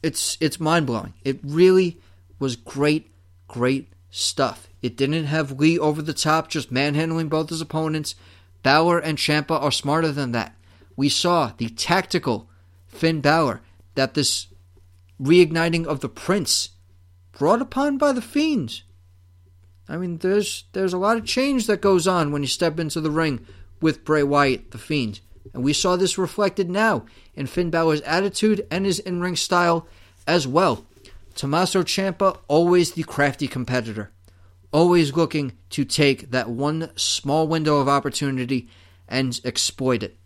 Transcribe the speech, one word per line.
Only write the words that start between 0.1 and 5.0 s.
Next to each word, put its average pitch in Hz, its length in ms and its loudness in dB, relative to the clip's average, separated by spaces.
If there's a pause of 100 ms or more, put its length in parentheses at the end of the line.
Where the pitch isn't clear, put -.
it's 156 180 -2
mind-blowing. 147 540 0 (100)
It 135 200 -4
really 175 560 4 (400)
was 131 160 -2
great, 147 560 -2 (360)
great 127 460 -2 (160)
stuff. - 580 -4 (140)
It 113 160 -6
didn't 151 280 0